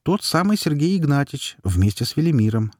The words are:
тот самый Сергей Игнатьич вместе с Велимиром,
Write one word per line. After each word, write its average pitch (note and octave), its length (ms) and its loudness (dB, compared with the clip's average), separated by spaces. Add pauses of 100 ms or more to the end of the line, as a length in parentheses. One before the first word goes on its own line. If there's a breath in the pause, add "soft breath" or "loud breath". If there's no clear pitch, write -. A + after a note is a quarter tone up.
тот F#3+ 200 0
самый G3 340 2
Сергей D#3+ 400 0
Игнатьич C#3+ 640 -2
вместе F#2+ 420 0
с - 100 -8
Велимиром, A2+ 640 0